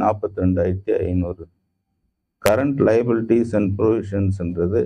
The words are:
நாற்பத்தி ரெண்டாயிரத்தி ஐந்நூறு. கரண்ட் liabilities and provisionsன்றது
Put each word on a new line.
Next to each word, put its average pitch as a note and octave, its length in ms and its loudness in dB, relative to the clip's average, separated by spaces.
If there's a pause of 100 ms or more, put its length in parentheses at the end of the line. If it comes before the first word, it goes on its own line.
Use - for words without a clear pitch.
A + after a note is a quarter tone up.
நாற்பத்தி G#2 420 -2
ரெண்டாயிரத்தி F#2 480 0 (160)
ஐந்நூறு. F2+ 360 -4 (1040)
கரண்ட் C#3 320 2 (100)
liabilities A#2 720 2
and G2+ 100 0 (100)
provisionsன்றது G2 1080 0